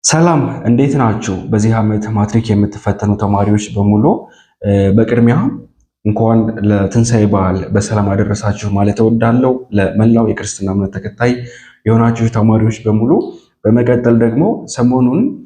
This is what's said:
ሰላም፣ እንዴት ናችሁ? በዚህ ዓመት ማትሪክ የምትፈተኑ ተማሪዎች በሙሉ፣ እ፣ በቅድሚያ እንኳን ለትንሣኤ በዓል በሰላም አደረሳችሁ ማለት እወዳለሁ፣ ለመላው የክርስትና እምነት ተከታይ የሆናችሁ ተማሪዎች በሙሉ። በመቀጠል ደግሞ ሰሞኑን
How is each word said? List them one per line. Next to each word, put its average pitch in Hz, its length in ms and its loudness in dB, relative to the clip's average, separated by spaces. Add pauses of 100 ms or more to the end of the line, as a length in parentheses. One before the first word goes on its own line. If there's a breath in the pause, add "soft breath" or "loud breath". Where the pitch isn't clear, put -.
ሰላም፣ 160 380 2 (220)
እንዴት 120 320 2
ናችሁ? 110 400 -2 (120)
በዚህ 110 260 0
ዓመት 107 360 -2
ማትሪክ 110 380 -2
የምትፈተኑ 101 680 -2
ተማሪዎች 104 540 0
በሙሉ፣ 104 340 2 (560 loud breath)
እ፣ 101 100 -2 (200)
በቅድሚያ 117 460 2 (680)
እንኳን 113 320 2 (240)
ለትንሣኤ 104 640 2
በዓል 92 320 0 (120)
በሰላም 107 380 0
አደረሳችሁ 101 640 -2
ማለት 101 280 0
እወዳለሁ፣ 117 540 2 (180)
ለመላው 110 560 2
የክርስትና 98 420 -6
እምነት 98 240 -2
ተከታይ 104 380 -4 (520 loud breath)
የሆናችሁ 117 480 2
ተማሪዎች 110 500 0
በሙሉ። 107 300 0 (480 loud breath)
በመቀጠል 120 600 2
ደግሞ 117 240 0 (240)
ሰሞኑን 127 540 0 (240)